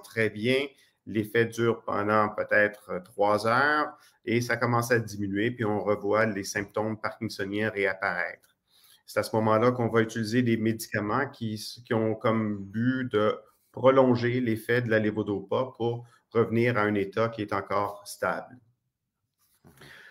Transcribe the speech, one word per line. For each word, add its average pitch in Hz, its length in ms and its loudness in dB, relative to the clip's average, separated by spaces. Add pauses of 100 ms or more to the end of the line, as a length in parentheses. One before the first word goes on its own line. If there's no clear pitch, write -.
très 110 260 0
bien, 107 240 0 (520)
l'effet 107 400 0
dure 117 360 -2
pendant 104 460 2
peut-être 104 760 0
trois 104 460 0
heures 147 500 2 (260)
et 113 160 0
ça 120 160 -2
commence 120 360 0
à 117 80 4
diminuer, 101 500 -4
puis 123 140 -6
on 104 160 0
revoit 101 460 2
les 98 180 -4
symptômes 107 560 -4
parkinsoniens 104 680 -6
réapparaître. 95 840 -4 (500)
C'est - 120 -6
à 107 40 2
ce - 120 -6
moment-là 110 380 4
qu'on 120 160 0
va 113 140 4
utiliser 113 400 0
des 113 140 2
médicaments 110 720 -2
qui, 107 320 -8 (240)
qui 123 100 -4
ont 110 200 0
comme 110 440 0
but 117 520 -4
de 107 240 2 (380)
prolonger 123 680 4
l'effet 117 420 0
de 117 80 -4
la 110 100 4
levodopa 107 760 -2
pour 117 300 -4 (240)
revenir 113 480 2
à 104 40 2
un 104 120 2
état 104 340 0
qui 110 140 -6
est 104 100 -6
encore 101 540 -2
stable. 90 500 -6 (1500)